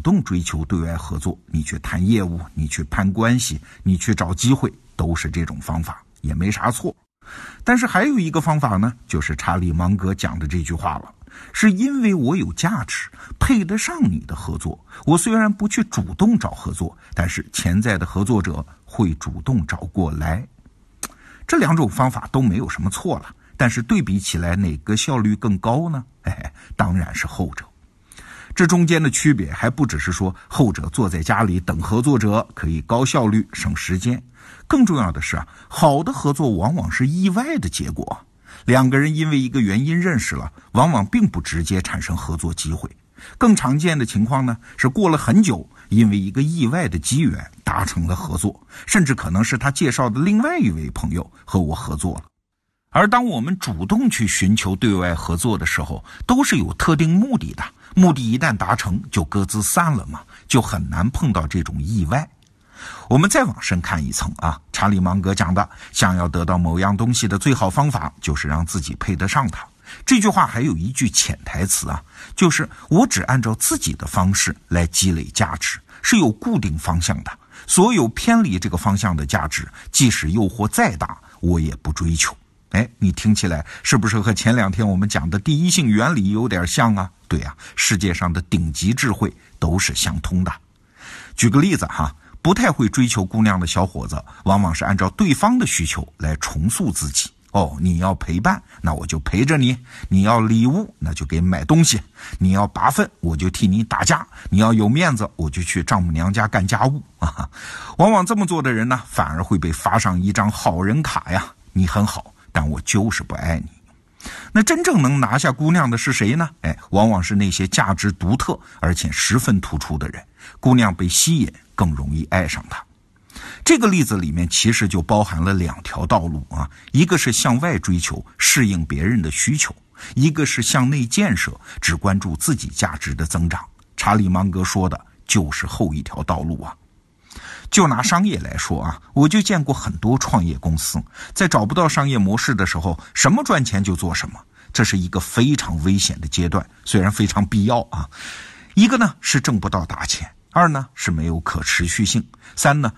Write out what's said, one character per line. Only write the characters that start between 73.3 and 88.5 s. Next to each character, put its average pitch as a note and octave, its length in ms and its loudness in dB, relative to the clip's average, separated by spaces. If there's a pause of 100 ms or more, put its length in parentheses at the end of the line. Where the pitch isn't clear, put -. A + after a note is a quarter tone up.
照 A2 140 -2
自 - 200 -2
己 - 180 -4
的 C#2+ 120 -10
方 F#2+ 260 2
式 F#2 220 -2 (140)
来 F2 180 2
积 F#2+ 240 0
累 D#2+ 140 -2 (100)
价 D#2+ 220 -2
值， - 240 -6 (200)
是 - 160 4
有 D3+ 140 6
固 G#3+ 300 -2
定 D#2 180 -2
方 E2+ 220 -2
向 D2 240 -2
的。 - 140 -14 (280)
所 G#3+ 260 4
有 E3+ 140 2
偏 A#3 340 2
离 C3+ 160 2
这 F2+ 140 -4
个 F2 60 -2
方 G2 200 0
向 F#2 200 0
的 C#2+ 100 -2
价 D#2 220 -2
值， - 200 -6 (220)
即 C3 180 4
使 D2+ 220 0
诱 G#2+ 120 2
惑 G2+ 260 0
再 G#3+ 260 0
大， - 240 -6 (220)
我 F2 180 2
也 D#2 180 0
不 D2+ 160 -6
追 E2 220 -2
求。 - 220 0 (340)
哎， A2+ 280 0
你 F#2 140 2
听 G#2+ 200 2
起 G2+ 140 0
来 D#2+ 180 -4 (200)
是 - 120 2
不 A2 120 2
是 G#2+ 100 0
和 G#2 160 2
前 A#2 220 2
两 G2+ 120 2
天 G#2+ 180 0
我 G2 100 2
们 G2+ 120 0
讲 E2+ 220 -2
的 G2+ 80 0
第 D3+ 220 0
一 F3 100 2
性 D#3+ 160 2
原 A2 260 4
理 G2+ 200 0
有 A2+ 160 0
点 F2+ 180 -2
像 A2 300 2
啊？ F#2 120 -2 (200)
对 D#2 140 -2
啊， - 140 -10 (200)
世 - 200 0
界 F2+ 160 0
上 F2 200 -2
的 E2+ 100 -2
顶 D#2+ 300 -2